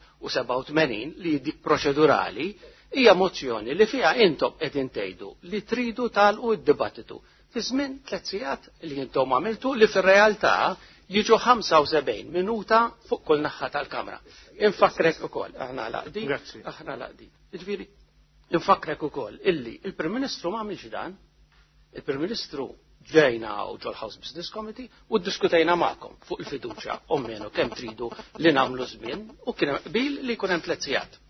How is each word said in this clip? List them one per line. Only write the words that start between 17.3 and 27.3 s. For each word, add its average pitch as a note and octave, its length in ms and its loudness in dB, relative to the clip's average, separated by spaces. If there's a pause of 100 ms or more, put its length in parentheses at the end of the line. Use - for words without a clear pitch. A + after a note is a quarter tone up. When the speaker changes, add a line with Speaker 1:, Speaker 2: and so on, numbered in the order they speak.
Speaker 1:
Jiġifieri, F#3+ 420 -10 (600)
infakrek E3 580 0
ukoll A2+ 320 -10
illi C3 380 -2
il-Prim F3+ 340 -6
Ministru A#3+ 400 -6
ma A3+ 80 -6
għamilx D#3 320 -10
dan, C#3 240 -8 (760)
il-Prim C#3 280 -6
Ministru D3+ 480 -6 (400)
ġejna A#2 440 4 (100)
u G2+ 140 -8
ġol G#2+ 180 -10
House G#2 240 -12
Business E3+ 300 -12
Committee A3 380 -12 (180)
u A3 140 0
ddiskutejna F3 560 2
magħkom - 460 -2
fuq - 180 -10
il-fiduċja A2 640 -10
u D#3 140 0
menu G#2+ 320 -10